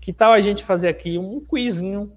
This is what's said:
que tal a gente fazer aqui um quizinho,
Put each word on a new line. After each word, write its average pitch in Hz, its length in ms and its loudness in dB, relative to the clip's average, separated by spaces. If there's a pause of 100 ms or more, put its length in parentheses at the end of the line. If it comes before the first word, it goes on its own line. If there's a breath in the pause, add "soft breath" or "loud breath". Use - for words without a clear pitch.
que 185 100 -10
tal 220 200 4
a 214 100 6
gente 202 220 -2
fazer 180 240 0
aqui 170 320 -4
um 202 200 -10
quizinho, 208 760 -6